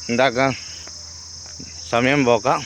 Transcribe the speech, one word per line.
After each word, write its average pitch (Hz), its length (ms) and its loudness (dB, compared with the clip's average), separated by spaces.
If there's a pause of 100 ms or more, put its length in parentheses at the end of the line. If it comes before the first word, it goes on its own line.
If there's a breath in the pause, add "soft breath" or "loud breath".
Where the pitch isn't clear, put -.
എന്താക്കാം, 127 420 2 (1400 loud breath)
സമയം 127 380 4
പോക്കാം. 120 380 4